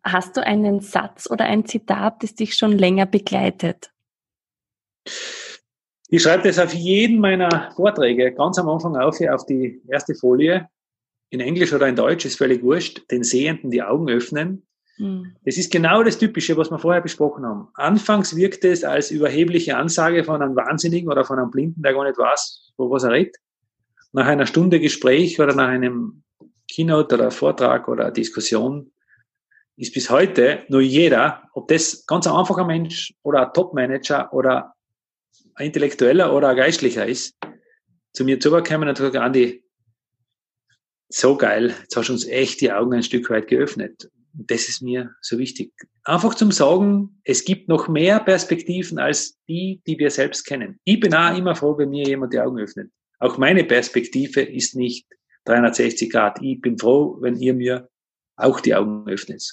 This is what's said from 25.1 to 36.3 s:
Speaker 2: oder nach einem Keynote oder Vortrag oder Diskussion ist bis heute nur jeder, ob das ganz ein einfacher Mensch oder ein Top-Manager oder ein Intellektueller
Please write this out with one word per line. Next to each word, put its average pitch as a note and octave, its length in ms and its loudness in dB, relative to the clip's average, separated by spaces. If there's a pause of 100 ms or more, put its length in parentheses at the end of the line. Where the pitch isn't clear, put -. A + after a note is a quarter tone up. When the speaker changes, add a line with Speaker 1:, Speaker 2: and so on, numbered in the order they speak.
Speaker 2:
oder C#3+ 140 4
nach C3+ 140 2
einem B2 540 -4 (460)
Keynote D#3 460 2
oder A#2 160 2
Vortrag B2 580 0
oder A#2 220 -2
Diskussion A#2 800 -4 (840)
ist B2 160 -10
bis B2+ 160 -4
heute D3 600 4
nur C3+ 140 4
jeder, C3+ 680 2
ob - 140 -10
das - 400 0
ganz E3+ 220 0
ein D3+ 40 0
einfacher F3+ 320 0
Mensch E3 480 -4 (120)
oder C#3 240 2
ein - 40 -18
Top-Manager C3+ 800 -2
oder B2+ 420 0 (840)
ein C#3+ 100 -8
Intellektueller C#3+ 640 2